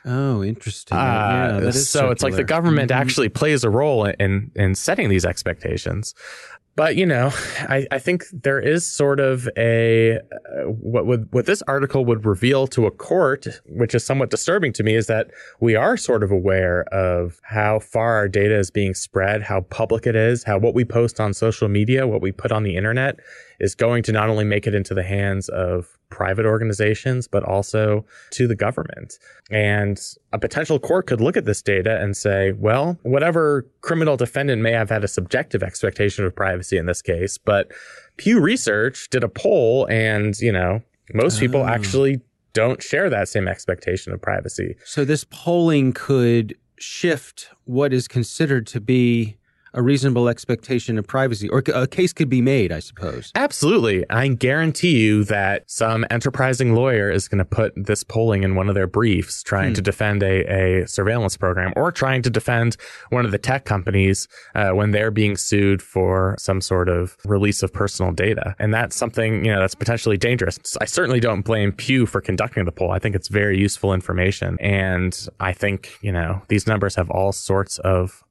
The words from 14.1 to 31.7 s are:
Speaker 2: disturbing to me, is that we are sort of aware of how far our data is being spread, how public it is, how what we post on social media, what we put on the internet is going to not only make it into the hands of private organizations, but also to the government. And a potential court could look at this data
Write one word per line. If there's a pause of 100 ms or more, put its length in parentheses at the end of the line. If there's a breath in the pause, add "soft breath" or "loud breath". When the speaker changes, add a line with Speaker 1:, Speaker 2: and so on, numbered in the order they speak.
Speaker 2:
disturbing
to
me,
is
that (280 loud breath)
we
are
sort
of
aware
of
how
far
our
data
is
being
spread,
how
public
it
is,
how
what
we
post
on
social
media,
what
we
put
on
the
internet (440 loud breath)
is
going
to
not
only
make
it
into
the
hands
of (240)
private
organizations,
but
also (260 loud breath)
to
the
government. (320 loud breath)
And (340)
a
potential
court
could
look
at
this
data